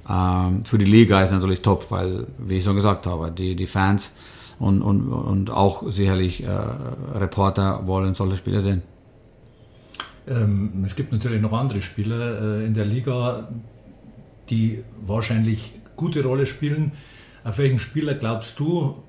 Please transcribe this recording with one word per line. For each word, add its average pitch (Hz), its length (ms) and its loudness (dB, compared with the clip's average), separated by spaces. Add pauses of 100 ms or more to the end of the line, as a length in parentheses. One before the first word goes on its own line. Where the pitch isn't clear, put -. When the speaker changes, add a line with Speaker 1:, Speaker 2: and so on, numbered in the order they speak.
Speaker 1:
ähm, 92 540 2
für 110 140 0
die 101 80 4
Liga 104 360 8
ist 95 100 4
natürlich 95 300 2
top, - 300 2
weil, 92 340 -4 (140)
wie 95 180 -2
ich 92 60 0
schon 98 120 2
gesagt 101 300 0
habe, 85 260 -4
die, 92 240 -4
die 87 120 -4
Fans 98 460 2 (440)
und, 98 240 2
und, 101 300 2
und 101 400 -2
auch 98 400 2
sicherlich, 95 520 0
äh, - 60 -6 (680)
Reporter 98 680 0
wollen 95 300 0
solche 95 220 -2
Spiele 98 240 -2
sehen. 95 200 0 (1500)
Speaker 2:
Ähm, 104 580 0
es 92 100 -6
gibt - 160 -4
natürlich 113 300 0
noch 107 120 0
andere 123 280 0
Spieler, 107 800 -4
äh, 110 40 -4
in 110 80 0
der 107 120 0
Liga, 123 640 -2 (1000)
die 113 340 0 (220)
wahrscheinlich 110 680 -2 (220)
gute 147 280 -2
Rolle 135 240 0
spielen. 147 460 -2 (500)
Auf 107 160 -6
welchen 131 200 2
Spieler 151 340 -4
glaubst 113 460 -4
du, 151 360 0 (140)